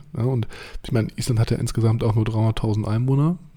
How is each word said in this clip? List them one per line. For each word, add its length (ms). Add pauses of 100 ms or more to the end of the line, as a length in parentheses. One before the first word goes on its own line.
(160)
Ja, 80
und 240 (340)
ich 120
meine, 240
Island 240
hat 100
ja 60
insgesamt 480
auch 100
nur 80
dreihunderttausend 640
Einwohner. 500 (200)